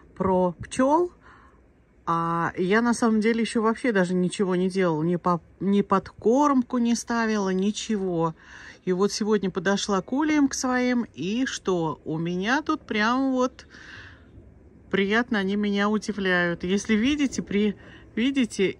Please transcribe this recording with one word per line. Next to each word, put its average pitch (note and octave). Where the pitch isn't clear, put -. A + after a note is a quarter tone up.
про F3+
пчел? D4+
А E3
я F#3+
на A#3+
самом A3
деле A#3
еще A3
вообще A3
даже F#3
ничего F3+
не F#3
делала, F3+
ни F3
по-, F3
ни G3
подкормку B3
не A#3
ставила, A3
ничего. F#3
И F#3
вот G3
сегодня G3+
подошла F#3+
к -
ульям D4
к -
своим, B3
и G#3+
что? E3+
У D#3
меня F#3
тут D#4
прям A#3+
вот B3+
приятно G#3
они G3
меня G3+
удивляют. F#3+
Если G3
видите, C4
при-, G3+
видите, A#3+